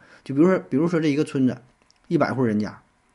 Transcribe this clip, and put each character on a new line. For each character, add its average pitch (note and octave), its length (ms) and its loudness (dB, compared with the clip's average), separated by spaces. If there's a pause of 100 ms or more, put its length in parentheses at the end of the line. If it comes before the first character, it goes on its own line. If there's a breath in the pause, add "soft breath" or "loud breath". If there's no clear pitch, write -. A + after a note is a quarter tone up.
(240 loud breath)
就 C3+ 100 -10
比 C#3 80 2
如 F3 60 6
说， F#3 100 4
比 - 180 -6
如 D#3+ 120 2
说 E3 120 0
这 D#3 100 0
一 C#3 60 0
个 D3+ 80 0
村 C#3 220 -2
子， A#2+ 100 0 (520)
一 E3+ 100 -2
百 C#3 160 0
户 B2+ 100 -2
人 G#2+ 160 0
家， G#2 220 -8 (340)